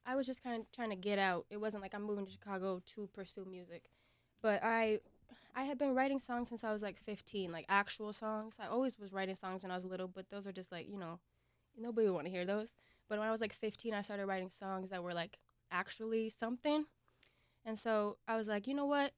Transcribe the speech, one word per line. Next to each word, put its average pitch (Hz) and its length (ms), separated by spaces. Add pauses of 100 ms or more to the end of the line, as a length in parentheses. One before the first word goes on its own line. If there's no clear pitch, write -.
I 254 100
was 269 120
just 262 160
kinda 233 300
trying 233 180
to 196 40
get 196 240
out. 185 300
It 208 80
wasn't 208 260
like 190 100
I'm 208 100
moving 202 220
to 190 60
Chicago 190 500 (140)
to 208 120
pursue 190 380
music. 180 440 (520)
But 208 220
I, 226 360 (560)
I 254 80
had 277 160
been 269 160
writing 269 240
songs 240 300
since 233 140
I 220 80
was, 208 120
like, 202 160
fifteen, 196 520
like, 165 180
actual 202 440
songs. 214 460
I 208 80
always 240 320
was 202 140
writing 190 220
songs 185 280
when 185 80
I 180 40
was 185 100
little, 185 220
but 185 220
those 202 160
are 196 60
just, 185 200
like, 170 160
you 202 100
know, 175 220 (580)
nobody 226 300
would 185 80
wanna 160 140
hear 180 160
those. 208 300 (340)
But 214 100
when 214 80
I 220 40
was, 226 100
like, 208 120
fifteen, 220 400
I 202 100
started 202 240
writing 190 220
songs 190 420
that 180 120
were, 175 100
like, 165 260 (320)
actually 220 580
something. 294 560 (800)
And 220 140
so 214 380 (100)
I 226 80
was 220 120
like, 208 200
"You 277 80
know 285 100
what? 285 320